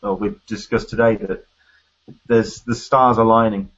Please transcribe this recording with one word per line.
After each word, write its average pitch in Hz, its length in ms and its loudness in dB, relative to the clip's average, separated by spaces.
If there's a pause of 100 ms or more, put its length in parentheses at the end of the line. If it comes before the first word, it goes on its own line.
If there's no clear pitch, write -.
or 98 140 -4
we've 101 300 -6
discussed 110 440 -6
today 113 280 2
that 98 280 -8 (840)
there's, 113 340 0
the 120 140 -6
stars 127 420 2
aligning 113 600 2